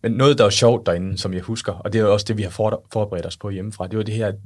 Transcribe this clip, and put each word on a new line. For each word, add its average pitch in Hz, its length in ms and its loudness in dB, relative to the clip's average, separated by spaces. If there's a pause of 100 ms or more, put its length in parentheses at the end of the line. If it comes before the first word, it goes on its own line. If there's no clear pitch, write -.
men 113 80 -2
noget, 135 260 4
der 113 80 6
er 101 40 6
sjovt 120 360 4
derinde, 92 320 -2
som 92 160 -4
jeg 92 80 -4
husker, 104 320 -6
og 98 200 -6
det 113 60 2
er 107 40 4
jo 101 100 4
også 101 140 2
det, 107 100 -2
vi 104 60 -2
har 95 60 -6
for-, - 440 -2
forberedt 101 320 -2
os 92 120 -12
på 104 120 -10
hjemmefra, 98 380 -8
det 107 100 -6
var 107 60 0
det 107 120 -4
her, 110 160 -2 (140)